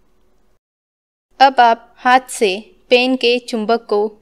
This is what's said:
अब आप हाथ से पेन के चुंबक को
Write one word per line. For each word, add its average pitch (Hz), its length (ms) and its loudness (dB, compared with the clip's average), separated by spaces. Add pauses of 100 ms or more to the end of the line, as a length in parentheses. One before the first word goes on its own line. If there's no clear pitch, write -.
(1400)
अब 269 200 4
आप 233 280 0 (100)
हाथ 254 320 0
से 196 220 -2 (380)
पेन 254 260 2
के 247 220 -2
चुंबक 233 480 -6
को 208 140 -2 (220)